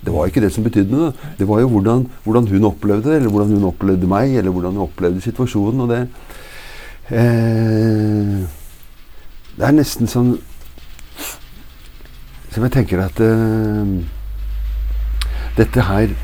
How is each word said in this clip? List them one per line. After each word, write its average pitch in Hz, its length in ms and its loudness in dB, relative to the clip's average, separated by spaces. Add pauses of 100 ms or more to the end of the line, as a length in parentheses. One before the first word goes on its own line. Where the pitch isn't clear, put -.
det 92 80 -2
var 78 160 0
ikke 110 120 0
det 101 120 2
som 107 120 -2
betydde 101 260 2
noe. 147 220 0 (260)
Det 98 100 0
var 107 120 4
jo 131 100 4
hvordan, 117 360 4 (180)
hvordan 113 240 4
hun 98 160 4
opplevde 104 460 2
det, 160 60 4
eller 127 140 2
hvordan 104 280 4
hun 101 140 2
opplevde 95 340 2
meg, 113 300 2
eller 95 160 2
hvordan 92 240 -2
hun 95 120 -2
opplevde 90 320 0
situasjonen, 113 600 -2
og 120 80 0
det, 123 200 0 (1000)
eh, 110 1400 2 (1120)
det 107 80 0
er 139 80 6
nesten 135 320 2
sånn 123 300 2 (2250)
som 107 120 -2
jeg 123 80 2
tenker 98 320 2
at, 95 160 -4
eh, 110 640 2 (1700)
dette 113 260 4
her 101 280 2 (120)